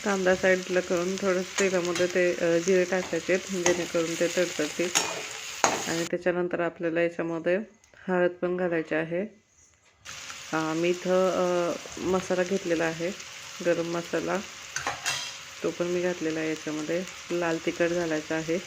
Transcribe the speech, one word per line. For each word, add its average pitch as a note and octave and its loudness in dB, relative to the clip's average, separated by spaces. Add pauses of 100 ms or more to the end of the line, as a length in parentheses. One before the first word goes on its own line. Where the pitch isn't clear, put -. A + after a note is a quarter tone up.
कांदा F#3+ 4
साईडला F#3 4
करून F3+ 0
थोडं F#3 2 (160)
तेलामध्ये F3+ 2
ते, F3+ 2 (120)
अ, E3+ 4
जिरे F3+ 6
टाकायचे F3 0
आहेत, F#3 0
जेणेकरून F3 2
ते E3+ 2 (100)
तडतडतील. E3+ 0 (1000)
आणि E3 0
त्याच्यानंतर F3 0
आपल्याला E3+ 0
याच्यामध्ये E3+ 0 (500)
हळद F3+ 4 (100)
पण F3+ 0
घालायची E3+ 0
आहे. E3 0 (1300)
अ, D#3 0 (180)
मी E3+ 2
इथं, F3+ 0 (200)
अ, F3+ 0 (100)
मसाला F#3 2
घेतलेला F3 0
आहे, E3 -2 (480)
गरम E3+ 0
मसाला, E3+ -2 (1200)
तो E3+ 0
पण F3 -2
मी F3+ 2
घातलेला E3 0
आहे D#3 -2
याच्यामध्ये. D#3 -2 (280)
लाल F3 0
तिखट E3+ 2
घालायचं D#3+ 0
आहे D#3+ 0